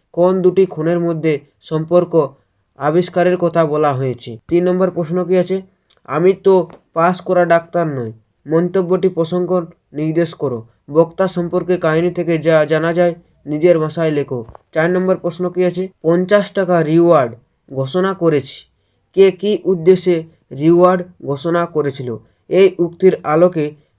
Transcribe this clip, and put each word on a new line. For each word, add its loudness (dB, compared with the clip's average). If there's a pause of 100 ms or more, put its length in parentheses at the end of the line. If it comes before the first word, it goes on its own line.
(120)
কোন 2
দুটি 4
খুনের -2
মধ্যে -2 (200)
সম্পর্ক 0 (480)
আবিষ্কারের 0
কথা 0
বলা 0
হয়েছে? -6 (100)
তিন 2
নম্বর 0
প্রশ্ন -4
কি 0
আছে? -2 (420)
"আমি 2
তো 2 (240)
পাস 0
করা 0
ডাক্তার 0
নই, -6 (340)
মন্তব্যটি 0
প্রসঙ্গ -2 (260)
নির্দেশ -2
করো। -6 (240)
বক্তা 0
সম্পর্কে -4
কাহিনী 0
থেকে -2
যা 2
জানা 0
যায় 2 (320)
নিজের 2
ভাষায় -2
লেখো।" -4 (280)
চার 0
নম্বর 0
প্রশ্ন -4
কি 0
আছে? -4 (140)
"পঞ্চাশ 0
টাকা 0
রিওয়ার্ড 4 (400)
ঘোষণা -2
করেছি, -2 (480)
কে 2
কী -4
উদ্দেশ্যে 0 (300)
রিওয়ার্ড 2 (240)
ঘোষণা -4
করেছিল? -6 (320)
এই 4
উক্তির 0
আলোকে 0 (240)